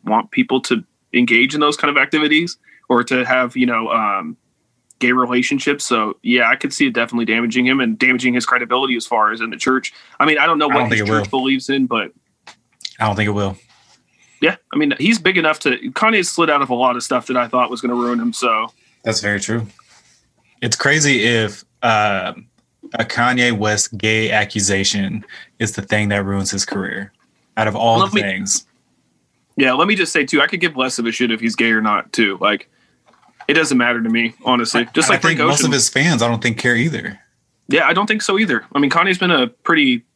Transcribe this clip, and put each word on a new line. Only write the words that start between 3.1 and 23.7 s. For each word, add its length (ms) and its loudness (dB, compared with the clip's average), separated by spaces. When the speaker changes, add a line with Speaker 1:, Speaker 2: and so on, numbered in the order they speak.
Speaker 1:
have, 320 0
you 100 2
know, 240 0
um, 460 -2
gay 140 0
relationships. 720 0
So, 380 -2
yeah, 260 2
I 80 -2
could 160 -6
see 140 0
it 80 -2
definitely 300 -2
damaging 420 0
him 140 2
and 180 -2
damaging 360 0
his 120 -2
credibility 480 0
as 120 -4
far 260 2
as 80 -8
in 100 -4
the 60 -12
church. 360 -2
I 60 4
mean, 120 2
I 80 2
don't 120 2
know 120 2
Speaker 2:
I 40 2
Speaker 1:
what 80 4
Speaker 2:
don't 80 0
Speaker 1:
his 100 2
Speaker 2:
think 80 -2
it 40 0
Speaker 1:
church 200 0
Speaker 2:
will. 80 0
Speaker 1:
believes 300 0
in, 160 2
but 260 -4
Speaker 2:
I 60 0
don't 100 0
think 120 0
it 40 0
will. 240 -2
Speaker 1:
Yeah, 160 0
I 40 -4
mean, 240 0
he's 180 2
big 200 0
enough 220 0
to, 160 0
Kanye 320 0
slid 260 0
out 120 2
of 80 -2
a 40 0
lot 220 2
of 60 -6
stuff 240 -2
that 100 -2
I 120 0
thought 220 0
was 100 -8
gonna 140 -2
ruin 260 -2
him, 120 -2
so. 400 -2
Speaker 2:
That's 180 -2
very 200 -2
true. 260 -4
It's 160 -2
crazy 480 2
if, 400 0
uh, 500 0
a 100 -2
Kanye 520 2
West 420 -2